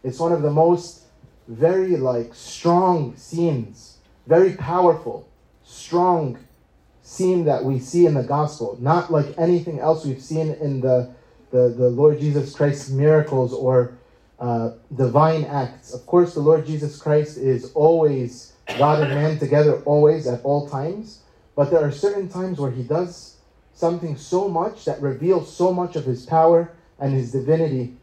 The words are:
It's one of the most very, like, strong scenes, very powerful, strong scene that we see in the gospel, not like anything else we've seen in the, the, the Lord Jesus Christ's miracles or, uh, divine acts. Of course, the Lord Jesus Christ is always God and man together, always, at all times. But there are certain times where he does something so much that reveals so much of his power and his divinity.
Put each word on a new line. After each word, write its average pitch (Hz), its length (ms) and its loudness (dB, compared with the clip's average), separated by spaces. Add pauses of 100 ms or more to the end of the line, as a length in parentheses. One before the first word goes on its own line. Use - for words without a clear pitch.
It's 127 160 -8
one 170 140 0
of 156 100 0
the 147 80 0
most 170 520 0 (480)
very, 175 480 0
like, 123 360 -4
strong 170 840 0
scenes, 147 800 -6 (300)
very 180 260 4
powerful, 165 760 -2 (380)
strong 170 720 -2 (640)
scene 185 420 -2
that 135 220 0
we 131 140 -2
see 175 260 2
in 151 80 2
the 131 100 0
gospel, 139 560 -4
not 165 320 0
like 151 260 0
anything 165 440 0
else 156 240 0
we've 135 160 -6
seen 156 300 -4 (100)
in 139 180 -4
the, 127 340 0 (380)
the, 123 160 4 (100)
the 123 120 4
Lord 143 280 4
Jesus 143 380 -2
Christ's 143 340 -2
miracles 139 640 2
or, 127 440 0 (420)
uh, 117 320 -4 (240)
divine 147 480 2
acts. 139 500 -8
Of 123 120 -16
course, 175 280 2
the 151 60 -6
Lord 151 260 2
Jesus 147 320 -8
Christ 151 400 -2
is 127 360 -4
always 151 800 0 (240)
God 151 240 2
and 143 120 -2
man 147 240 0
together, 147 440 2
always, 151 460 2
at 123 180 -4
all 143 240 -2
times. 165 540 -10 (340)
But 143 140 2
there 160 120 4
are 143 80 -2
certain 202 380 -4
times 180 280 -8
where 139 140 -4
he 123 120 -8
does 170 520 -8 (380)
something 170 420 -4
so 190 320 -4
much 190 380 -4
that 143 160 -6
reveals 151 520 -2
so 180 200 0
much 175 240 -4
of 131 80 -6
his 123 200 -6
power 170 460 4 (280)
and 139 140 -2
his 123 200 -4
divinity. 135 680 -2